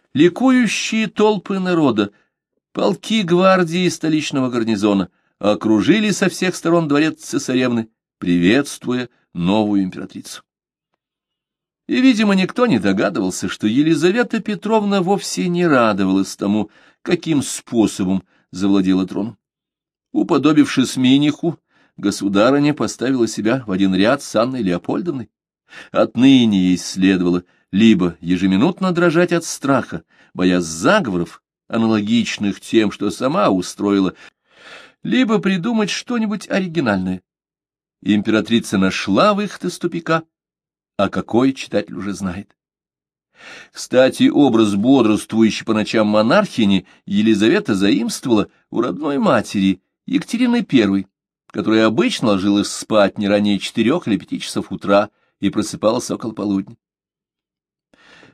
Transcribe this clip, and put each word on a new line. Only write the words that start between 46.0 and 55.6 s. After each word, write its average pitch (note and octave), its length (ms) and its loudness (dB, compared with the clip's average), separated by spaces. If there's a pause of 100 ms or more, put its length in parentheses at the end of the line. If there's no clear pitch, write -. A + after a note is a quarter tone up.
монархини G#2+ 800 2 (200)
Елизавета A2 680 2
заимствовала A2 720 0 (220)
у - 120 -4
родной C#4+ 360 -4
матери G#2 640 0 (240)
Екатерины A#3+ 580 -2
Первой, G2 440 0 (400)
которая A2 400 0
обычно C3 440 0
ложилась G2+ 380 0
спать G2+ 480 0
не G2+ 120 -4
ранее G#2 300 2
четырех B2+ 500 -2
или G2 100 0
пяти - 220 -10
часов - 320 -8
утра G2+ 360 2 (300)
и G2+ 100 -2
просыпалась G#2+ 640 -2